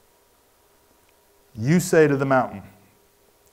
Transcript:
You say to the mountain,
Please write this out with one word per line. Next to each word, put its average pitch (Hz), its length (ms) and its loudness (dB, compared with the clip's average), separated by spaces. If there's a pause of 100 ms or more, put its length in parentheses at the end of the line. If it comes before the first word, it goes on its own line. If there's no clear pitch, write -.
(1600)
You 139 240 0
say 160 260 2
to 139 100 0
the 135 80 -4
mountain, 113 380 -2 (920)